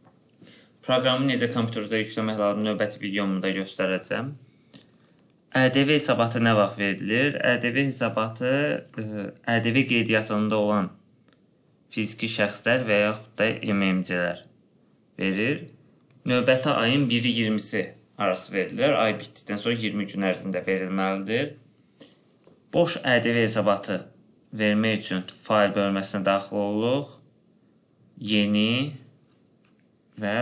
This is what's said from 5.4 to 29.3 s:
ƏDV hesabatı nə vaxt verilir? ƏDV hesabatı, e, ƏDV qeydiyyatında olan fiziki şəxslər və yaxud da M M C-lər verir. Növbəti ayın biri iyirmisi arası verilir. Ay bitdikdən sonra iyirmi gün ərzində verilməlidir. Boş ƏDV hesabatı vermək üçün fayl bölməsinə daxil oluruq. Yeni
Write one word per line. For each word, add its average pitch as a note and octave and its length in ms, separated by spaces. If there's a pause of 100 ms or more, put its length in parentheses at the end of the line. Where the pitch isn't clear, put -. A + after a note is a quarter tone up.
ƏDV C3+ 320
hesabatı A#2 480
nə A2+ 160
vaxt G2 160
verilir? G2+ 640
ƏDV B2 480
hesabatı, A2+ 640 (480)
e, G#2+ 560
ƏDV A#2 380
qeydiyyatında G#2+ 680
olan G#2 320 (960)
fiziki G#2+ 400
şəxslər A2+ 560
və G#2 160
yaxud G#2+ 380
da G#2+ 60 (280)
M G2+ 80
M F#2 240
C-lər F2 380 (760)
verir. G#2 460 (640)
Növbəti B2+ 400
ayın C3 400
biri A#2+ 220
iyirmisi G#2+ 480 (380)
arası F#2+ 360
verilir. G2+ 400
Ay G#2+ 240
bitdikdən - 400
sonra A#2 160
iyirmi G#2 320
gün F#2+ 240
ərzində F#2 380
verilməlidir. F#2+ 880 (1160)
Boş - 280
ƏDV A#2 400
hesabatı G#2 560 (560)
vermək G#2+ 480
üçün F#2 320
fayl G#2 400
bölməsinə G2 560
daxil G2 320
oluruq. A2+ 480 (1120)
Yeni G#2+ 720 (1300)